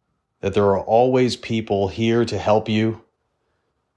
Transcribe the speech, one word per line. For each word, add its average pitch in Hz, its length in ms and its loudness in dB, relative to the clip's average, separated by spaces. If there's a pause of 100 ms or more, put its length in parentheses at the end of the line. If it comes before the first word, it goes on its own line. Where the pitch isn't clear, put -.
(400)
that 95 120 -4
there 101 140 2
are 98 140 2
always 127 540 2
people 107 540 -4
here 113 380 0
to 104 120 -6
help 107 300 0
you, 110 340 -2 (960)